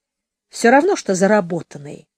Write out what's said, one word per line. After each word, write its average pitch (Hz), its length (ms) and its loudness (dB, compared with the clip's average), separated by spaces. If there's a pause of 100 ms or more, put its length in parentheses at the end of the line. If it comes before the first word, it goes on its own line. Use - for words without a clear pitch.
(500)
всё - 200 2
равно, 302 240 4
что - 200 -4
заработанные». 170 920 -4 (120)